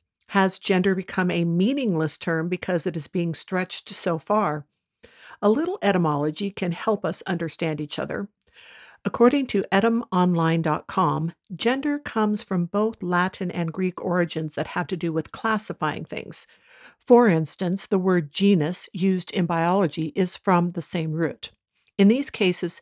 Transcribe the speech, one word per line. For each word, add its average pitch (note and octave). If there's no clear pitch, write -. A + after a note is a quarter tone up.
Has F#3+
gender F#3
become F#3
a E3+
meaningless F3+
term E3
because F3+
it E3
is D3
being E3+
stretched -
so E3
far? D#3+
A G#3
little E4
etymology E3
can F3+
help G3+
us E3+
understand E3
each D3
other. G3+
According B3
to G3
etymonline F3+
dot D#3
com, D#3+
gender C#4
comes G#3+
from F3
both G#3+
Latin F3+
and E3
Greek F#3
origins E3+
that D3
have F3
to F#3+
do E3
with D#3
classifying F3+
things. -
For A#3+
instance, F3
the G3
word F3+
genus F#3
used F#3
in E3+
biology E3+
is F#3
from F3
the E3+
same D#3+
root. D#3
In G3
these C4+
cases, F3+